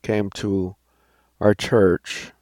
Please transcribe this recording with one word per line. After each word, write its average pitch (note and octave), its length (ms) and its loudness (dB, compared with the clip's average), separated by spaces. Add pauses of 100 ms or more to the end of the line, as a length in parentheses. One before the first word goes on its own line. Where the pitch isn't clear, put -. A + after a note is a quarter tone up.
came G#2 300 -4
to F#2+ 440 -4 (640)
our G#2 140 2
church - 880 0